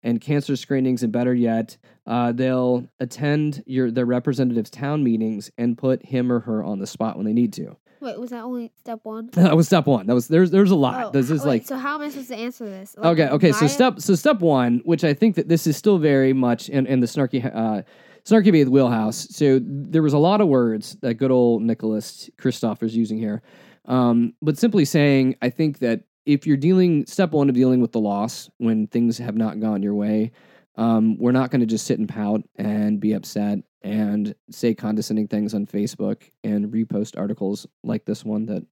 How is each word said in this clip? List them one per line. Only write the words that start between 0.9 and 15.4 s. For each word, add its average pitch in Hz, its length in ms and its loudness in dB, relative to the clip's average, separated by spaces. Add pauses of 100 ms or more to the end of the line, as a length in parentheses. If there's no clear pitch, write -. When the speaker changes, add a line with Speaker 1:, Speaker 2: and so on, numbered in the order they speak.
Speaker 1:
and 110 100 -2
better 123 200 0
yet, 113 440 0 (280)
uh, 120 280 -2
they'll 127 520 0 (140)
attend 147 640 -2
your, 127 240 0
their 123 160 -2
representative's 120 640 -2
town 147 340 -4
meetings 110 540 -2
and 120 200 -2
put 131 280 -2
him 127 260 -2
or 120 100 0
her 110 220 -4
on 98 160 -6
the 98 80 -8
spot - 300 -6
when 98 80 -4
they 107 80 -2
need 117 200 2
to. - 220 -12 (240)
Speaker 2:
Wait, 247 200 -10
was 240 100 -12
that 240 140 -12
only 240 360 -10
step 226 240 -12
one? 220 260 -12
Speaker 1:
<laughs> - 40 -20
That 170 240 6
was 165 80 4
step 160 220 2
one. 117 180 0
That 113 80 0
was, 123 140 0
there's, 165 240 4
there's 190 200 4
a 196 40 4
lot. 139 320 0
Speaker 2:
Oh, - 40 -10
Speaker 1:
This 135 200 0
is 151 100 0
Speaker 2:
wait, 139 60 -2
Speaker 1:
like - 180 0
Speaker 2:
so 269 120 -8
how 277 180 -6
am 302 60 -8
I 294 80 -6
supposed 269 200 -12
to 247 80 -10
answer 240 280 -10
this? 190 300 -16
Like, 208 100 -6 (140)
Speaker 1:
Okay, 151 140 4
okay, 151 180 4
so 135 140 2
Speaker 2:
why - 20 4
Speaker 1:
step, 254 320 2
so 196 160 2
step 269 240 2
one, 127 460 2
which 170 180 0
I 151 120 2
think 220 200 2
that 156 140 -2